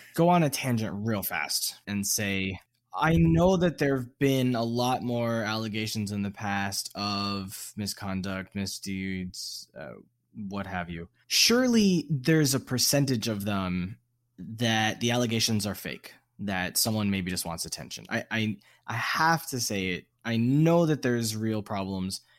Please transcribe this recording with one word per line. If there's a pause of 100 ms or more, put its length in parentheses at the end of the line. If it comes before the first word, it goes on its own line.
(140)
go
on
a
tangent (120)
real
fast (100)
and
say, (360)
I
know
that
there
have
been
a
lot
more
allegations
in
the
past
of
misconduct,
misdeeds, (100)
uh, (560)
what
have
you. (180)
Surely
there's
a
percentage
of
them (420)
that
the
allegations
are
fake, (240)
that
someone
maybe
just
wants
attention.
I,
I, (300)
I
have
to
say
it. (180)
I
know
that
there's
real
problems, (180)